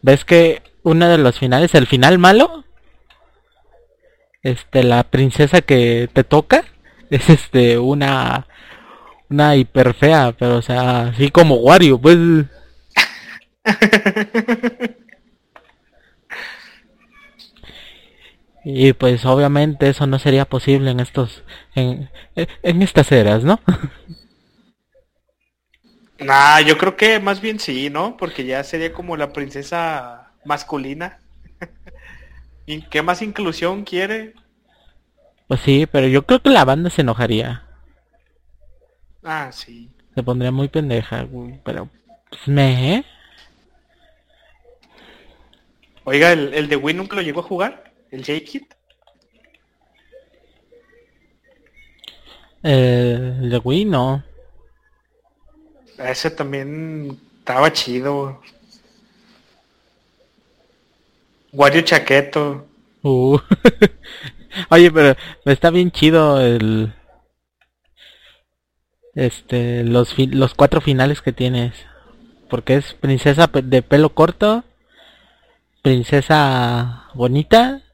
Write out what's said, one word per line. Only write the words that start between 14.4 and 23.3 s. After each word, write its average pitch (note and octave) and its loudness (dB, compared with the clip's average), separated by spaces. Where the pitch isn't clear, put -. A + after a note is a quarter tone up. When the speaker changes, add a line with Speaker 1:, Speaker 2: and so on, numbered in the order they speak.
Speaker 1:
Y, C3+ 2
pues, B2 -2
obviamente C#3+ 0
eso C#3+ -2
no C3+ -2
sería C3+ 0
posible C3+ -2
en B2 -4
estos, B2 -6
en, C3 -6
en E3+ -2
estas E3 2
eras, A2 2